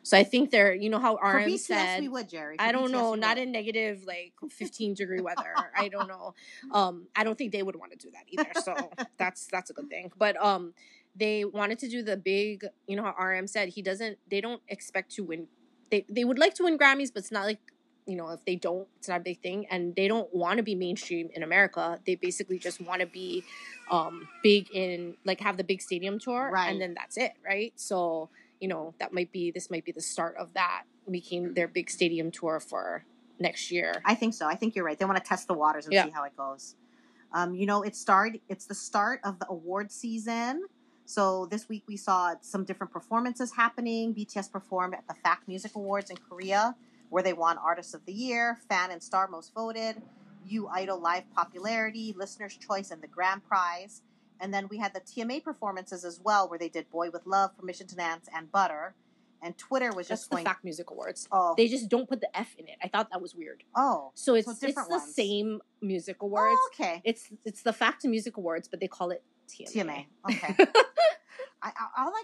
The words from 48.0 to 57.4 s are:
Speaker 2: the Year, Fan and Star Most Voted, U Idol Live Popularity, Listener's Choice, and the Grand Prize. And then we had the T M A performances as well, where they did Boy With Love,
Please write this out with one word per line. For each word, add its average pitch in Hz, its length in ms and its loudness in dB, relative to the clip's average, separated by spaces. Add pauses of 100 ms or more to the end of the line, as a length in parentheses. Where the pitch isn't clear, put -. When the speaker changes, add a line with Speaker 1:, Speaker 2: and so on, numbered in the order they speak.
Speaker 2:
the 180 60 -12
Year, 233 560 0
Fan 185 240 0
and 170 100 -10
Star 190 280 0
Most 165 240 -14
Voted, 220 480 -4 (460)
U 208 200 -4
Idol 190 320 -2
Live 175 240 0 (100)
Popularity, 220 840 -2
Listener's 196 400 -10
Choice, 196 340 -6
and 160 100 -12
the 151 60 -16
Grand 185 400 0
Prize. 185 540 0 (400)
And 196 120 -6
then 196 140 -2
we 208 120 -10
had 202 140 -2
the 190 60 -8
T 226 220 -10
M 233 100 -4
A 294 80 -4
performances 190 640 -8
as 175 180 -10
well, 202 280 4
where 170 100 -8
they 170 80 -4
did 160 220 -6
Boy 170 200 -4
With 165 160 -10
Love, 196 320 2